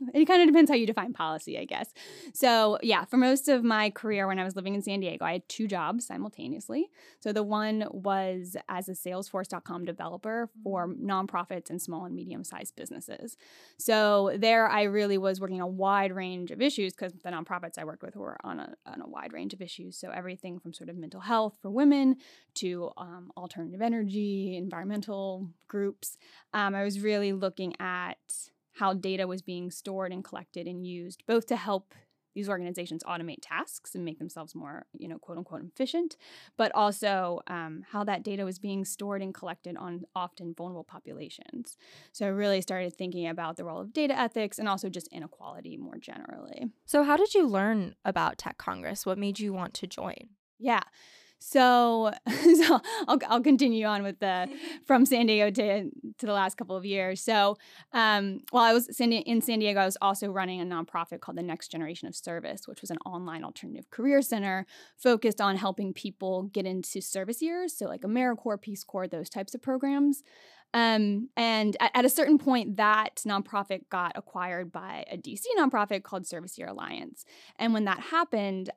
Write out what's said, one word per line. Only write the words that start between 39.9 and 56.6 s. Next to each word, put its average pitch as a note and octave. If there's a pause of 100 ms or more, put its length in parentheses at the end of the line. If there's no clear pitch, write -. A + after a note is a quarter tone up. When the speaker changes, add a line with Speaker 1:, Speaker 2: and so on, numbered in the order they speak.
Speaker 1:
often F3
vulnerable E3+
populations. - (360)
So G#3
I G3
really G3
started F#3
thinking F3
about E3
the F3+
role E3+
of G3+
data C#4+
ethics A3
and G#3+
also F#3+
just F3
inequality -
more -
generally. - (160)
Speaker 2:
So D4
how D4
did G4+
you F#4
learn G3+
about E3+
Tech -
Congress? F#3
What F#3+
made G3+
you G#3
want F#3
to -
join? - (300)
Speaker 1:
Yeah. A3+ (580)
So, A#3+
<laughs> -
so D#4+ (260)
I'll, B3+
I'll A#3+
continue A#3+
on G#3
with G3
the, F#3 (200)
Speaker 2:
<laughs> -
Speaker 1:
from C4
San A#3
Diego G#3
to, G#3 (300)
to -
the G#3
last G3
couple F#3